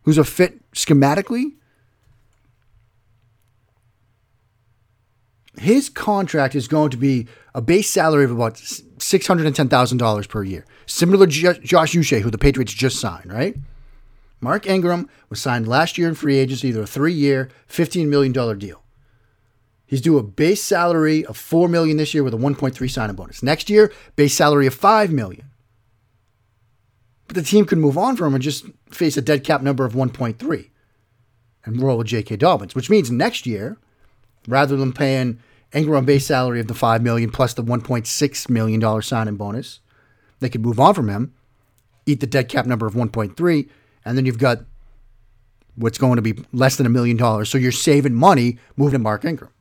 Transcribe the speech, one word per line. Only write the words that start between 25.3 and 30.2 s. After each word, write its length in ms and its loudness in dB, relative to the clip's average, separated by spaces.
But 80 -18
the 80 -2
team 220 4
could 120 0
move 200 2
on 180 0
from 120 -2
him 80 0
and 80 -2
just 220 -6
face 280 -2
a 40 -2
dead 220 0
cap 180 0
number 220 -2
of 100 -4
one 160 -2
point 300 -6